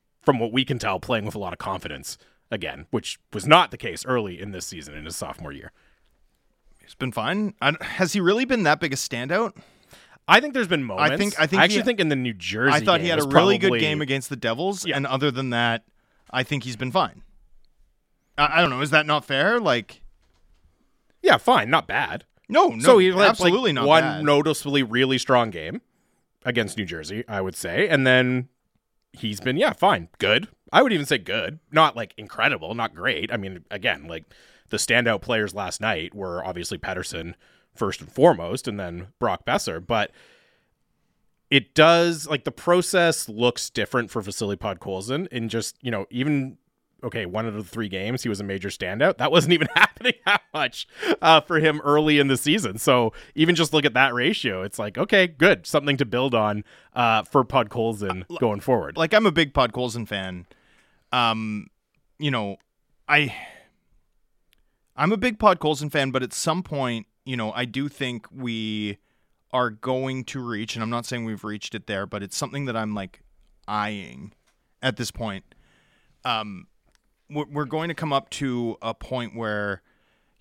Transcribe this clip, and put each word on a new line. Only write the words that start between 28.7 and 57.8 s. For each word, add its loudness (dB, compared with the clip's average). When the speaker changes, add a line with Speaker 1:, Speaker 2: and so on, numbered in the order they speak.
Speaker 1:
he's -8
been, -4
yeah, 2
fine, 0
good. 2
I 6
would 2
even 0
say 0
good, -6
not, 4
like, -10
incredible, -4
not -6
great. -4
I -2
mean, -10
again, -4
like, -12
the -2
standout 2
players -2
last -8
night -4
were -8
obviously -8
Pettersson -10
first -4
and -20
foremost, 2
and -6
then -10
Brock -2
Boeser. -4
But -2
it 4
does, 6
like, -4
the -6
process 2
looks 0
different -2
for -6
Vasily -6
Podkolzin -6
in -6
just, -6
you -6
know, -4
even, -2
okay, -6
one -4
out -6
of -8
the -20
three -6
games, -6
he -4
was -4
a -8
major -6
standout. -2
That -2
wasn't 4
even 2
<laughs> 0
happening 2
that 2
much, -6
uh, 8
for 0
him 2
early 4
in 4
the 2
season. -2
So 2
even 4
just 0
look 2
at 2
that 4
ratio. -2
It's -8
like, -8
okay, 4
good. 2
Something 0
to 0
build -2
on, 0
uh, 2
for 2
Podkolzin -2